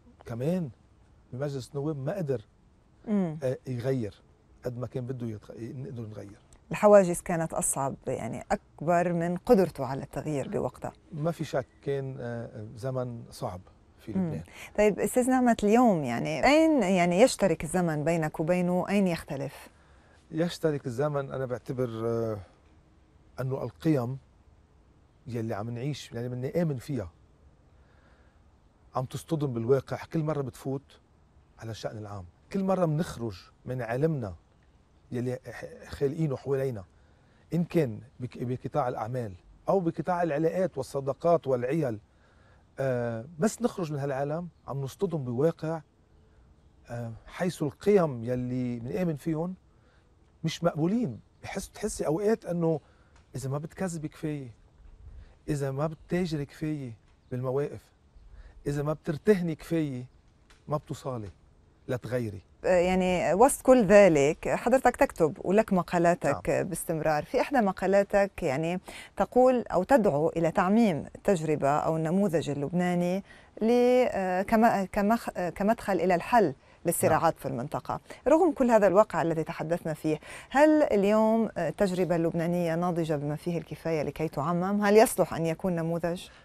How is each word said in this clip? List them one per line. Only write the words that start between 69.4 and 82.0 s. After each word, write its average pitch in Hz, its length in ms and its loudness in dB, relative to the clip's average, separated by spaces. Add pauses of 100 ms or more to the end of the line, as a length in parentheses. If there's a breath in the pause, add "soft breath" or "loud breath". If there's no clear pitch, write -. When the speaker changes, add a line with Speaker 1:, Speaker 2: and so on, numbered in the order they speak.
Speaker 2:
أو 180 160 0
تدعو 190 460 4
إلى 165 220 0
تعميم 196 540 2 (100)
التجربة 156 540 0
أو 156 280 0
النموذج 160 520 0
اللبناني 175 760 0 (380 loud breath)
ل-، 247 480 4
آه، 185 320 -2
كم-، 214 440 2
كمخ-، 214 520 0
آه، 180 120 -2
كمدخل 202 440 -2
إلى 185 220 2
الحل 175 400 4 (300 soft breath)
للصراعات 165 480 2
Speaker 1:
نعم. - 80 -10
Speaker 2:
في 143 60 -6
المنطقة. 131 520 -6 (280 loud breath)
رغم 320 240 6
كل 254 200 2
هذا 208 160 6
الواقع 180 340 4
الذي 160 220 0
تحدثنا 160 500 -4
فيه، 156 260 -2 (300 loud breath)
هل 302 340 6
اليوم، 214 760 4
آه، 165 120 -2
التجربة 180 460 0